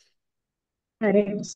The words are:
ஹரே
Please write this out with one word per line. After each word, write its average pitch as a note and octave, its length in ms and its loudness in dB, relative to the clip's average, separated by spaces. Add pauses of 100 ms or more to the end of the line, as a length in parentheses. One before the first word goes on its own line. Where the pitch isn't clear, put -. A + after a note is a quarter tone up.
(1040)
ஹரே G3+ 360 2 (160)